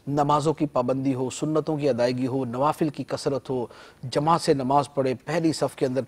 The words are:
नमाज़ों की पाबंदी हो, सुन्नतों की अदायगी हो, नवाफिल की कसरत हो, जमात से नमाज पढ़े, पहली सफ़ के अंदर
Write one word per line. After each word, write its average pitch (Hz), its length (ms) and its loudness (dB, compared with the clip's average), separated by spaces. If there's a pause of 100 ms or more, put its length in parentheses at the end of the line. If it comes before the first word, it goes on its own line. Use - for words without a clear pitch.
नमाज़ों 147 440 2
की 151 140 -2
पाबंदी 131 460 0
हो, 127 180 -2
सुन्नतों 156 480 -2
की 143 80 0
अदायगी 127 400 2
हो, 131 180 -2
नवाफिल 123 460 0
की 135 140 -8
कसरत 139 460 -4
हो, 127 200 -4 (340)
जमात 151 360 2
से 160 140 4
नमाज 135 320 2
पढ़े, 131 280 0
पहली 160 380 0
सफ़ - 240 -2
के 143 100 0
अंदर 127 220 0